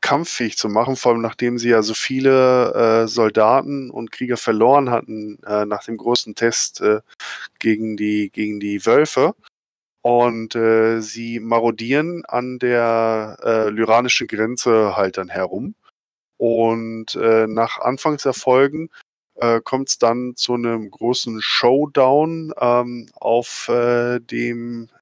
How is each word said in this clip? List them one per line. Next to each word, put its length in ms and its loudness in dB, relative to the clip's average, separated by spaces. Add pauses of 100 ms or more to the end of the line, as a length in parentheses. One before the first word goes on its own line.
kampffähig 580 -2
zu 100 -4
machen, 260 0
vor 180 2
allem 100 0
nachdem 360 -2
sie 120 0
ja 120 6
so 120 -4
viele, 1080 2
äh, 40 -2
Soldaten 800 2
und 220 -10
Krieger 240 -4
verloren 540 4
hatten, 540 -4
äh, 200 0
nach 200 -4
dem 120 -8
großen 380 -2
Test, 480 -2
äh, 180 2 (580)
gegen 380 -2
die, 340 -2
gegen 300 -6
die 260 -6
Wölfe. 480 4 (680)
Und, 520 0
äh, 460 2
sie 400 -10
marodieren 840 -2
an 320 -6
der, 840 0
äh, 280 0
lyranischen 580 2
Grenze 680 0
halt 220 -2
dann 100 -6
herum. 460 -6 (640)
Und, 800 0
äh, 320 4
nach 320 -2
Anfangserfolgen, 1080 0 (500)
äh, 220 2
kommt's 360 -4
dann 380 0
zu 180 -4
einem 360 -4
großen 520 -4
Showdown, 1200 2
ähm, 540 0
auf, 540 -2
äh, 520 0
dem, 680 -8 (120)